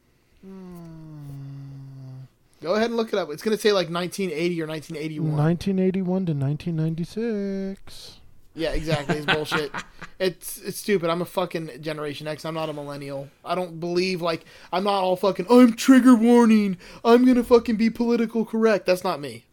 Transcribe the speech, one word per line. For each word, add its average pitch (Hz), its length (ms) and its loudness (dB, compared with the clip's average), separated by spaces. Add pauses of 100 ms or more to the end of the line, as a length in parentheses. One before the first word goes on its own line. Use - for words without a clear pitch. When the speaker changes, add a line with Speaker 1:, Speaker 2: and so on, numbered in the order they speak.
(440)
Speaker 1:
Hmm. 139 1800 -18 (380)
Speaker 2:
Go 165 120 -2
ahead 220 140 2
and 233 80 -4
look 226 160 -2
it 208 60 0
up. 165 120 -4
It's 147 120 -12
gonna 220 160 0
say, 214 140 2
like, 180 180 0
nineteen 175 400 -4
eighty 165 320 -2
or 156 40 -8
nineteen 151 300 -10
eighty-one. 156 400 -4
Speaker 1:
Nineteen 170 420 0
eighty-one 185 480 -2
to 160 80 -2
nineteen 147 420 -4
ninety-six. 196 1400 -6 (380)
Speaker 2:
Yeah, 156 180 -4
exactly. 151 440 -2
It's 147 100 -8
bullshit. 151 500 -2
Speaker 1:
<laughs> 147 60 -10 (360)
Speaker 2:
It's, - 400 -6
it's 202 180 -12
stupid. 175 320 -2
I'm 170 140 0
a - 20 -6
fucking 165 560 -6
Generation 151 480 -8
X. 151 160 -10
I'm 160 80 -8
not 160 160 -6
a 151 60 -8
millennial. 143 560 -12 (120)
I 170 120 -6
don't 175 260 -6
believe, 175 400 -2
like, 165 240 -4 (260)
I'm 185 140 0
not 202 180 0
all 185 140 0
fucking, 185 320 0
"I'm 247 240 8
trigger 254 420 8
warning. 220 640 6 (260)
I'm 240 220 6
gonna 247 180 6
fucking 233 340 4
be 226 120 2
political 226 560 0
correct." 220 400 0
That's 185 180 2
not 175 160 -2
me. 131 340 -12